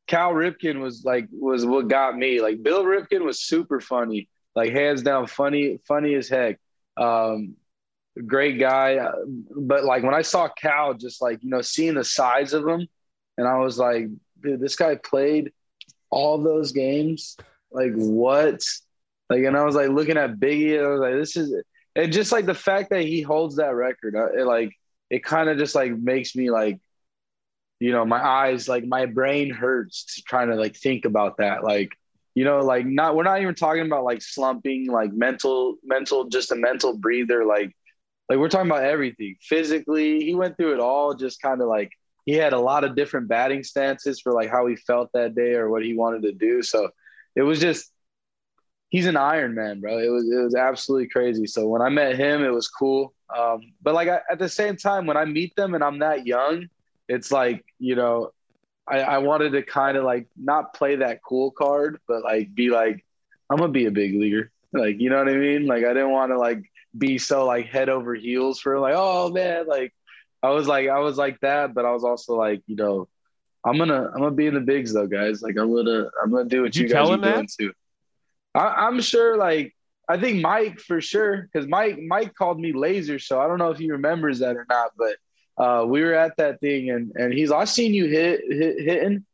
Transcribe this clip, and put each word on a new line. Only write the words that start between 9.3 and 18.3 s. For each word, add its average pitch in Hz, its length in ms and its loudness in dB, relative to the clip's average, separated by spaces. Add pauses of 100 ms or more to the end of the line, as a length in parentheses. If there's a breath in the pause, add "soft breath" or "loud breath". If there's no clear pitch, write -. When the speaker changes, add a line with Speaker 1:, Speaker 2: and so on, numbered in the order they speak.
Speaker 1:
but, 139 260 2
like, 127 200 2
when 131 100 2
I 156 80 4
saw 165 260 2
Cal, 147 460 -2
just, 120 300 -12
like, 117 180 -2
you 127 80 -8
know, 127 120 0
seeing 160 340 0
the 131 80 0
size 135 500 0
of 151 140 0
him, 170 200 -2 (520)
and 123 80 2
I 131 100 2
was 127 220 0
like, 120 300 0 (340)
"Dude, 139 160 -2
this 135 160 -4
guy 160 180 2
played 143 600 -2 (580)
all 151 260 0
those 151 340 0
games? 147 640 -2 (360 loud breath)
Like, 127 240 0
what?" 120 680 2 (680)